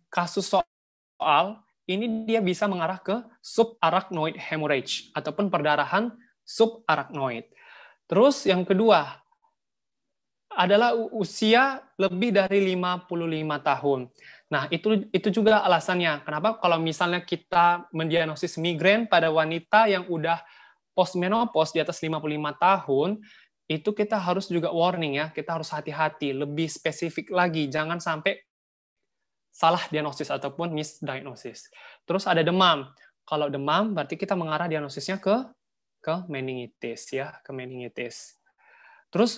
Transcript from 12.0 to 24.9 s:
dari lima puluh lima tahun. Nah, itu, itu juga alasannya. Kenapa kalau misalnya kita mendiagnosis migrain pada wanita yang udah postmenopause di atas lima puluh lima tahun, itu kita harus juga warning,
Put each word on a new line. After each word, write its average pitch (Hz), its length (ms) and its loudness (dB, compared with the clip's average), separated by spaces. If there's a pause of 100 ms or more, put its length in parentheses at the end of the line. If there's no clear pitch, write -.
dari 196 320 4
lima 180 480 0
puluh 170 160 -2
lima 156 320 -2
tahun. 139 480 0 (400)
Nah, 143 240 -4
itu, 196 400 0
itu 185 240 0
juga 214 320 4
alasannya. 170 560 0
Kenapa 156 400 -2
kalau 170 160 4
misalnya 175 480 -2
kita 175 640 2
mendiagnosis 160 720 -2
migrain 190 480 2
pada 165 240 4
wanita 165 560 4
yang 180 160 0
udah 165 320 -2 (560)
postmenopause 180 800 0
di 160 80 0
atas 160 240 -6
lima 156 160 -4
puluh 151 160 -4
lima 151 160 -4
tahun, 170 640 2 (520)
itu 160 260 -2
kita 208 240 -2
harus 180 320 -2
juga 170 160 -2
warning, 165 480 0